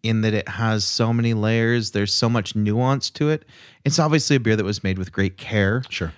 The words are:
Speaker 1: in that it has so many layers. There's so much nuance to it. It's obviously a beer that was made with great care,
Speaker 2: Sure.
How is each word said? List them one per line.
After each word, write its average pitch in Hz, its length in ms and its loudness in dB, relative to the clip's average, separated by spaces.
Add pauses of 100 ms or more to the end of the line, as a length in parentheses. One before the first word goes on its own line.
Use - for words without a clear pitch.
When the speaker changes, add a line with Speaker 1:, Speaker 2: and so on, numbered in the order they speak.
Speaker 1:
in 113 180 2
that 110 100 2
it 107 160 -2
has 110 360 -2
so 117 280 0
many 117 220 2
layers. 113 560 0
There's 101 240 -2
so 117 140 0
much 113 260 -2
nuance 113 560 0
to 151 200 -2
it. 156 140 -2 (400)
It's 139 140 0
obviously 151 380 2
a 127 40 4
beer 110 160 2
that 107 80 -2
was 98 200 -4
made 92 120 0
with 92 160 -6
great 95 240 -2
care, 107 540 0
Speaker 2:
Sure. 80 280 -6